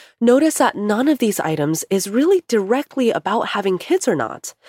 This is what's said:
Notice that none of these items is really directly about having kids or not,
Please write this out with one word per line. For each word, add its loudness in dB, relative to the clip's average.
Notice 4
that 2
none 0
of 2
these 0
items -2
is -2
really 2
directly 0
about -2
having -2
kids -2
or 2
not, -8